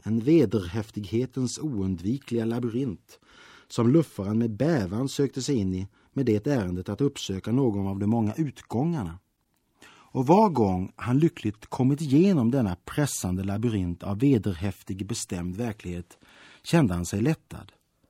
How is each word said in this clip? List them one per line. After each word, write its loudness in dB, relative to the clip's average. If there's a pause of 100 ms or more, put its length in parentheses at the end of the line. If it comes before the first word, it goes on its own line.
en 0
vederhäftighetens 0
oundvikliga -4
labyrint, -6 (480)
som 2
luffaren 2
med 0
bävan 0
sökte -2
sig -2
in 0
i -6 (260)
med -2
det 2
ärendet -2
att -4
uppsöka -4
någon 2
av -4
de 0
många 2
utgångarna. -4 (720)
Och -6
var 6
gång 2
han 0
lyckligt 0
kommit 0
igenom 4
denna 2 (100)
pressande -2
labyrint -2
av -4
vederhäftig 0
bestämd -6
verklighet -8 (460)
kände 2
han -2
sig -2
lättad. -4 (380)